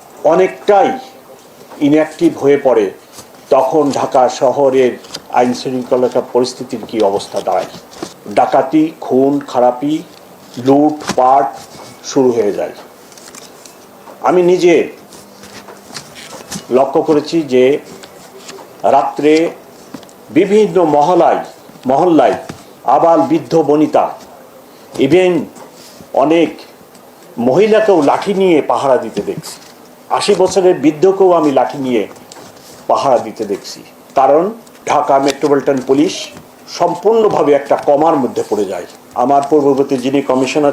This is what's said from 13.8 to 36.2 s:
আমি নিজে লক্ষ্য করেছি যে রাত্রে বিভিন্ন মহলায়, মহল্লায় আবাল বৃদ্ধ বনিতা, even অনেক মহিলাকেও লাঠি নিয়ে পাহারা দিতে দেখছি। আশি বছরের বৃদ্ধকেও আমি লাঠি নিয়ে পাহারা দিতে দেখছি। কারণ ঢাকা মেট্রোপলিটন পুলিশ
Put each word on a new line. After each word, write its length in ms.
আমি 220
নিজে 460
লক্ষ্য 320
করেছি 400
যে 360
রাত্রে 680
বিভিন্ন 540
মহলায়, 600
মহল্লায় 480
আবাল 360
বৃদ্ধ 420
বনিতা, 480
even 420
অনেক 460
মহিলাকেও 640
লাঠি 320
নিয়ে 280
পাহারা 340
দিতে 260
দেখছি। 300
আশি 240
বছরের 400
বৃদ্ধকেও 580
আমি 200
লাঠি 260
নিয়ে 300
পাহারা 320
দিতে 260
দেখছি। 380
কারণ 360
ঢাকা 320
মেট্রোপলিটন 640
পুলিশ 480